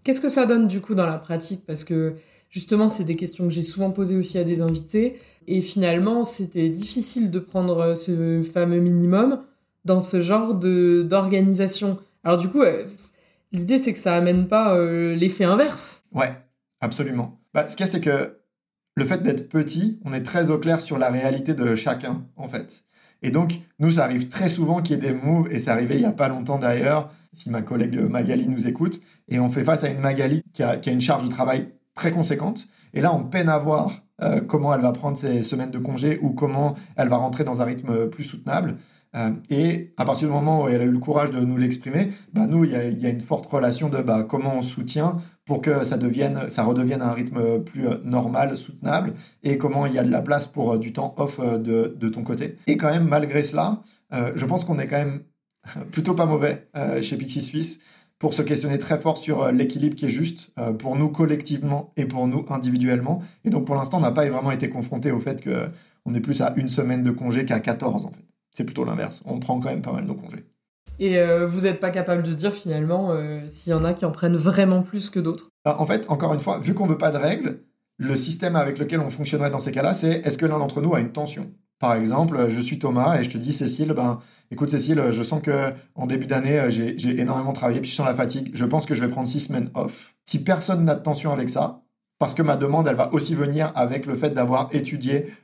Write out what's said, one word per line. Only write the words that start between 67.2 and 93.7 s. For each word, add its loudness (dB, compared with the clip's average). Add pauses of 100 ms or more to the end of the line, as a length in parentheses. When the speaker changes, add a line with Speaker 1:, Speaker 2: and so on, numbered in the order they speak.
Speaker 2:
qu'à 0
quatorze, -2
en -10
fait. -20 (280)
C'est -4
plutôt -4
l'inverse. -6
On -6
prend -4
quand -4
même -4
pas -6
mal -4
nos -6
congés. -14 (540)
Speaker 1:
Et, 2
euh, 4
vous -2
êtes 0
pas 2
capable 0
de -2
dire, -2
finalement, -2
euh, -4
s'il -6
y 4
en 2
a 2
qui -4
en 0
prennent 0
vraiment 4
plus -4
que -2
d'autres ? -4 (140)
Speaker 2:
Bah, 2
en 2
fait, 0
encore 0
une -2
fois, -2
vu 0
qu'on 0
veut 2
pas 2
de -2
règles, -2 (360)
le -2
système -2
avec 0
lequel 0
on -2
fonctionnerait -2
dans -4
ces -4
cas-là, 0
c'est 2
est-ce 0
que 0
l'un 2
d'entre -2
nous 2
a 2
une -4
tension ? -6 (260)
Par 2
exemple, 2
euh, 2
je -2
suis -2
Thomas 2
et 0
je -4
te -6
dis, « -4
Cécile, -2
ben, 0 (320)
écoute, -2
Cécile, 2
euh, 2
je 0
sens -2
que 0 (240)
en -6
début -2
d'année, 0
euh, 2
j'ai, -2
j'ai 0
énormément -2
travaillé, -2
puis -6
je -2
sens -2
la 0
fatigue. -4
Je -2
pense 0
que -2
je 0
vais 0
prendre -4
six -2
semaines -2
off. » -8 (100)
Si -2
personne 2
n'a 4
de -10
tension 0
avec -2
ça, -4 (360)
parce -2
que 0
ma 2
demande, 2
elle 2
va 0
aussi 0
venir 0